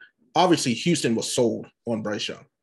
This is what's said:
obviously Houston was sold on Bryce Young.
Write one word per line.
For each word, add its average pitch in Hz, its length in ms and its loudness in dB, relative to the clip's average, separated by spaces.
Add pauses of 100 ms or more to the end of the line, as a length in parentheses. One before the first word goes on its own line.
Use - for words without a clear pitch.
(340)
obviously 160 400 4
Houston 143 400 0
was 104 200 -4
sold 110 320 0 (200)
on 113 160 -4
Bryce 104 260 -4
Young. - 160 -12 (180)